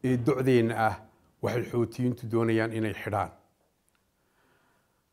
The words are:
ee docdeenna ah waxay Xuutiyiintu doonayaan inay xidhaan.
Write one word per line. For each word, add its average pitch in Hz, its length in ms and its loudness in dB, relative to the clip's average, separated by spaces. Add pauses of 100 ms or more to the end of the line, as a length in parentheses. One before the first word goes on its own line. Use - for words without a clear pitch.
ee 127 140 2
docdeenna 123 580 2 (120)
ah 98 80 0 (460)
waxay 110 300 -2
Xuutiyiintu 120 600 -2
doonayaan 113 420 2
inay 110 200 -2
xidhaan. 98 380 -4 (1800)